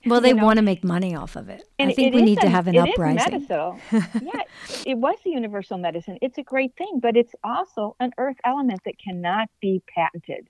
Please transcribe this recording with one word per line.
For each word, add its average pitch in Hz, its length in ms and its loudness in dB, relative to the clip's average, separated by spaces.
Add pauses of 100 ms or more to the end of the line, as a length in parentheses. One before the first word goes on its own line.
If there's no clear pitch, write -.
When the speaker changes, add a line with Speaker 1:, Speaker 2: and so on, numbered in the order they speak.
Speaker 1:
Well, 240 140 4
Speaker 2:
You 233 80 0
Speaker 1:
they 254 60 8
Speaker 2:
know? 220 120 4
Speaker 1:
wanna 220 160 6
make 196 220 2
money 180 320 -2
off - 200 -10
of - 140 -14
it. - 140 -18 (160)
Speaker 2:
And 269 100 2
Speaker 1:
I - 40 0
think 262 160 4
Speaker 2:
it 247 60 -2
Speaker 1:
we 233 60 8
Speaker 2:
is 226 40 8
Speaker 1:
need 208 160 4
to - 60 4
Speaker 2:
an, 175 40 4
Speaker 1:
have 180 160 2
an 180 80 2
Speaker 2:
it - 120 6
is 381 60 0
Speaker 1:
uprising. 302 220 0 (320)
Speaker 2:
medical. 170 320 -4 (120)
Speaker 1:
<laughs> - 0 - (300)
Speaker 2:
Yeah, 392 200 -10 (440)
it 262 120 -2
was 285 260 0
the 370 80 -4
universal 208 460 -6
medicine. 175 440 -8
It's 254 160 -6
a 285 60 -10
great 262 320 -4
thing, 359 260 -6
but 233 160 0
it's 240 160 0 (100)
also 226 560 -6
an 254 180 -4
earth 262 260 -4
element 247 420 -2
that - 140 -10
cannot 190 500 -4 (120)
be 190 200 -2 (120)
patented. - 560 -6